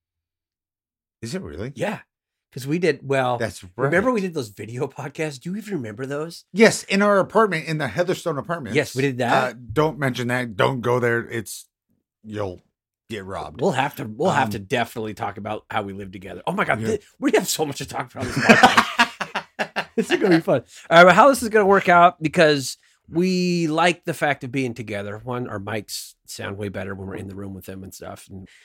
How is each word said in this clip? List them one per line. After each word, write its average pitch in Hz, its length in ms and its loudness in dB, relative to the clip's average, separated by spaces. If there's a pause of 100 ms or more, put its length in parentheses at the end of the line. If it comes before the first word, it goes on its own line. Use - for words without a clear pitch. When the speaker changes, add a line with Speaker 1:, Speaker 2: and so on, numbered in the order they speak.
(1200)
Speaker 1:
Is 117 140 -10
it 190 60 -8
really? 90 340 -10
Speaker 2:
Yeah. 180 240 -6 (520)
'Cause 127 140 -12
we 156 140 -2
did, 160 240 0
well, 131 340 0
Speaker 1:
That's 110 280 -6 (100)
Speaker 2:
remember 160 340 2
Speaker 1:
right. 254 40 2
Speaker 2:
we 214 80 0
did 185 120 -4
those 139 160 -6
video 120 380 -8
podcasts? 143 540 -8
Do 175 100 -10
you 196 60 -6
even 202 160 -10
remember 117 320 -8
those? 151 480 -8
Speaker 1:
Yes, 202 300 4
in 196 180 0
our 202 180 4
apartment, 180 480 2
in 156 120 -4
the 143 80 -2
Heatherstone 165 500 -2
apartment. 131 400 -6
Speaker 2:
Yes, 143 180 0
we 127 60 -2
did 135 160 0
that. 123 380 0
Speaker 1:
Uh, - 20 -20 (160)
don't 151 260 0
mention 123 300 -4
that. 123 260 -4
Don't 127 240 -2
go 123 220 0
there. 117 280 -2
It's, - 380 -12 (560)
you'll 104 380 -8 (480)
get 101 160 -10
robbed. 80 340 -12
Speaker 2:
We'll 170 140 0
have 135 220 -2
to, 131 100 -10
we'll 117 260 -4
have 143 160 0
Speaker 1:
Um, 104 40 -6
Speaker 2:
to 113 80 -8
definitely 110 540 -6
talk 104 240 -10
about 107 320 -10
how 110 140 -4
we 101 80 -10
live 98 220 -12
together. 92 340 -14
Oh 170 60 -2
my 202 100 -4
God, 139 160 -2
Speaker 1:
Yeah. 110 160 -4
Speaker 2:
thi-, - 40 -4 (200)
we 302 140 0
have 285 160 2
so 156 160 -4
much 139 140 -6
to - 60 -10
talk - 280 -10
about - 120 -8
on - 80 -4
this - 40 -8
podcast. - 540 6 (960)
Speaker 1:
<laughs> - 100 -20
Speaker 2:
This 233 140 0
is 339 80 2
gonna 190 160 4
be 165 60 4
fun. 156 200 2 (280)
All 165 80 8
right, 175 80 12
but 180 100 10
how 240 140 10
this 277 120 4
is 233 80 -4
gonna 208 160 4
work 196 220 4
out, 175 340 6
because 151 540 2 (320)
we 180 600 2
like 165 360 2
the 165 100 -4
fact 143 300 -2
of 127 80 -10
being 131 220 -2
together. 104 500 -8
One, 123 240 -6
our 107 120 -8
mics 104 560 -8 (100)
sound 101 320 -10
way 104 120 -6
better 98 260 -8
when 95 120 -12
we're 95 80 -10
in 98 140 -10
the 95 60 -14
room 98 180 -12
with 95 120 -16
them 95 180 -14
and 92 100 -18
stuff. 92 360 -16
And 95 160 -16 (200)